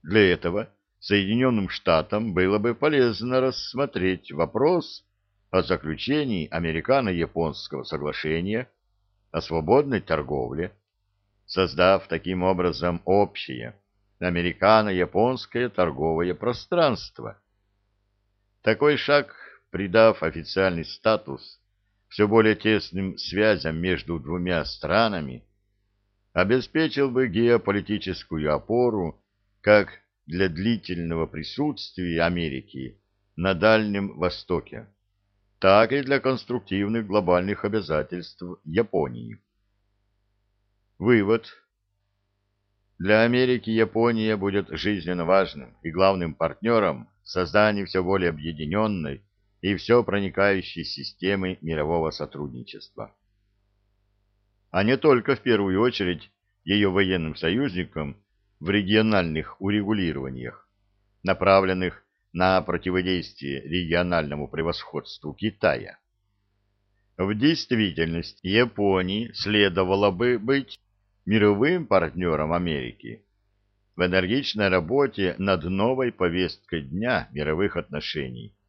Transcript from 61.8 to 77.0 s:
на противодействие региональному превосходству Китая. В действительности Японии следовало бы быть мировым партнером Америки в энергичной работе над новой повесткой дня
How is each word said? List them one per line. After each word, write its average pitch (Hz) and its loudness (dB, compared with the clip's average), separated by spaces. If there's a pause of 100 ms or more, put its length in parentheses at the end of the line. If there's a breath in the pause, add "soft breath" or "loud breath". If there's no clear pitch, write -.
на 92 2
противодействие 90 -4
региональному 82 -2
превосходству - -8
Китая. 101 -4 (1160)
В 98 0
действительности 101 -2
Японии 101 0
следовало 98 2
бы 117 0
быть 131 -4 (460)
мировым 107 4
партнером 82 0
Америки 65 -4 (720)
в 90 0
энергичной 98 0
работе 95 0
над 95 0
новой 117 0
повесткой 87 -2
дня 92 -4